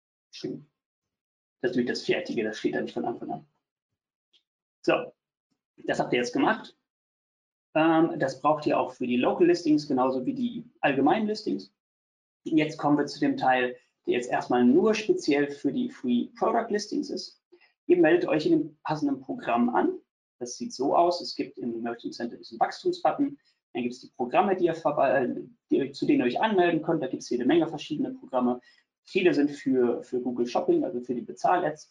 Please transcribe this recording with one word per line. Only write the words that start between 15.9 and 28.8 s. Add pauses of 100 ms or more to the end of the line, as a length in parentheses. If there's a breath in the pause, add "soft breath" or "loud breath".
Free (100)
Product
Listings
ist. (460 soft breath)
Ihr
meldet
euch
in
dem
passenden
Programm
an. (440)
Das
sieht
so
aus,
es
gibt
im
Merchant
Center
diesen
Wachstumsbutton, (340 soft breath)
dann
gibt's
die
Programme,
die
ihr
verwal-,
äh, (260)
die,
zu
denen
ihr
euch
anmelden
könnt.
Da
gibt's
jede
Menge
verschiedene
Programme. (420 loud breath)